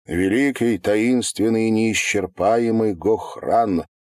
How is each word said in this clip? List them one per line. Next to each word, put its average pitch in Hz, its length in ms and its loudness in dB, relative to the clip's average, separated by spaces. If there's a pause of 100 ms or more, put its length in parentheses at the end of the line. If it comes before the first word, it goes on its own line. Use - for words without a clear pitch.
великий, 113 720 0
таинственный 113 880 0
и 113 40 2
неисчерпаемый 110 1200 0
Гохран — 98 920 -2 (260)